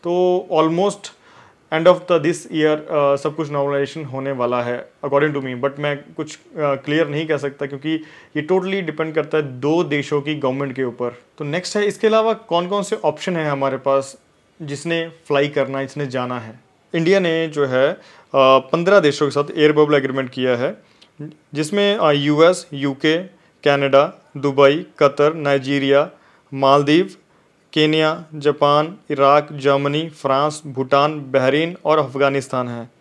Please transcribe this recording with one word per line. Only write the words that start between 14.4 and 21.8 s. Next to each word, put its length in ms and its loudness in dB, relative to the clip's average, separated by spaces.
जिसने 500 -6
फ्लाई 200 2
करना 320 -2
है, 60 -4
जिसने 220 -8
जाना 320 -6
है। 200 -16
इंडिया 240 2
ने 280 0
जो 180 -2
है, 280 2
अ, 240 6
पन्द्रह 400 2
देशों 280 2
के 40 -2
साथ 120 -2
एयर 140 6
बबल 240 4
एग्रीमेंट 340 -2
किया 260 0
है, 220 -4
जिसमें, 420 0